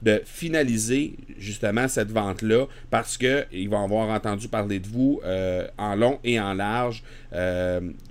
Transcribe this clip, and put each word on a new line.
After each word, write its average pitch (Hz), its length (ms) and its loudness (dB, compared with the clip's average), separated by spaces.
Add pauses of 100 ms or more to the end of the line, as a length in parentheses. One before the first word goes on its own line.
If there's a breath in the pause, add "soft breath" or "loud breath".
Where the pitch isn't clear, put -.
de 107 220 6
finaliser 139 880 0 (220)
justement 107 520 0
cette 107 220 0
vente-là 110 560 2 (220 loud breath)
parce - 280 0
qu'ils 123 520 0
vont 104 140 2
avoir 107 260 2
entendu 107 380 -2
parler 101 320 0
de 92 80 -8
vous, 131 380 2
euh, 92 420 0 (100)
en 104 180 -2
long 120 280 4
et 120 160 2
en 98 140 -2
large, 113 500 -2 (300 loud breath)
euh, 90 480 0 (300)